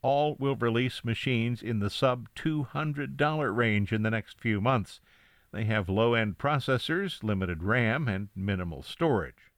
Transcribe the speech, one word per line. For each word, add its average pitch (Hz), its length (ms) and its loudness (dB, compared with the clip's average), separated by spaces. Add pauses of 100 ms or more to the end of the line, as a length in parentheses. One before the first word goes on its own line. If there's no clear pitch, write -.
all 143 380 0
will 139 160 0
release 120 480 0
machines 117 580 0
in 110 180 -2
the 101 100 0
sub 123 440 0
two 151 300 -2
hundred 143 540 -4
dollar 147 340 2
range 107 400 2
in 107 120 0
the 110 60 2
next 110 300 -6
few 107 220 0
months. 120 400 0 (500)
They 110 140 -4
have 107 240 0
low-end 110 480 2
processors, 151 880 -2
limited 92 380 0
ram, 120 460 2
and 101 260 -2
minimal 92 500 -4
storage. - 760 -2